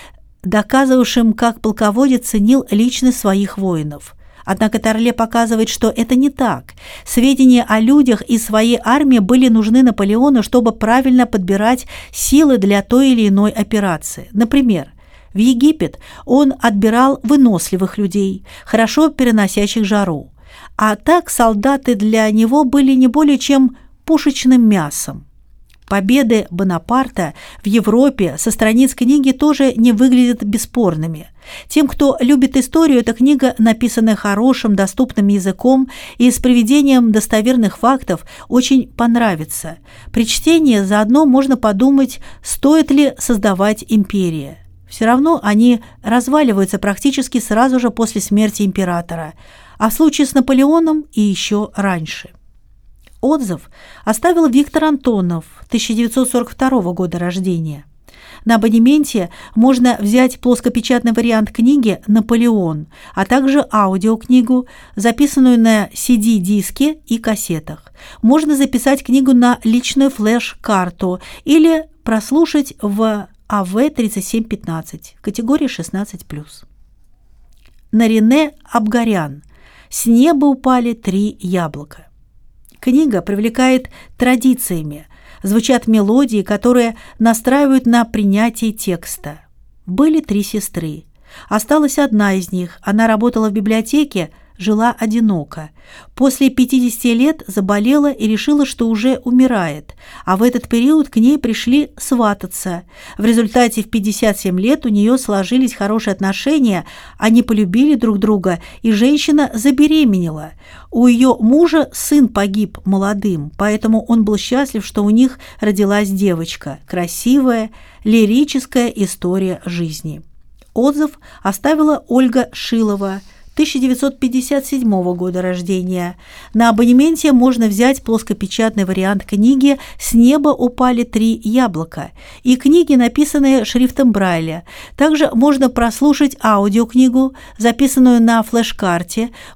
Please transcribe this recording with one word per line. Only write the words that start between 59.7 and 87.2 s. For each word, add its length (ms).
взять 400
плоскопечатный 720
вариант 400
книги 560
«Наполеон», 800
а 100
также 480
аудиокнигу, 920
записанную 600
на 380
си 220
ди 220
диске 680
и 120
кассетах. 720
Можно 340
записать 480
книгу 300
на 280
личную 480
флеш-карту 1080
или 400
прослушать 800
в 460
А 180
В 260
тридцать 340
семь 180
пятнадцать 800
категории 480
шестнадцать 580
плюс. 380
Нарине 640
Абгарян 800
«С 180
неба 400
упали 460
три 460
яблока». 680
Книга 420
привлекает 680
традициями. 880
Звучат 420
мелодии, 560
которые 540